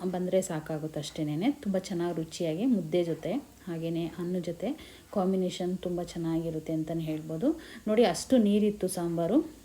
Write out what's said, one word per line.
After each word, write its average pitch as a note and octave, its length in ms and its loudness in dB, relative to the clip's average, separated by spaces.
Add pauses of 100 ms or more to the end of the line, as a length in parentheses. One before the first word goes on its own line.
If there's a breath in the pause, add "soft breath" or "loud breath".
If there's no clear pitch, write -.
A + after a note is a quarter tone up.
ಬಂದರೆ F3+ 380 2
ಸಾಕಾಗುತ್ತೆ D#3 580 -4
ಅಷ್ಟೇನೆ. D#3 520 -2
ತುಂಬ G3 260 -2
ಚೆನ್ನಾಗಿ F3 360 -2
ರುಚಿಯಾಗಿ E3 520 -2
ಮುದ್ದೆ F3+ 380 2
ಜೊತೆ E3+ 500 -4 (140)
ಹಾಗೆಯೇ E3 500 -2
ಅನ್ನ F3+ 220 -2
ಜೊತೆ F3 300 -4 (440 loud breath)
ಕಾಂಬಿನೇಷನ್ F#3 640 0
ತುಂಬ F3+ 240 -4
ಚೆನ್ನಾಗಿರುತ್ತೆ E3 720 -2
ಅಂತಲೇ D#3+ 260 -2
ಹೇಳ್ಬೋದು. D#3+ 600 -2 (280 loud breath)
ನೋಡಿ G#3+ 180 6
ಅಷ್ಟು F#3+ 320 4
ನೀರಿತ್ತು G#3 500 4
ಸಾಂಬಾರು, E3+ 640 2 (160)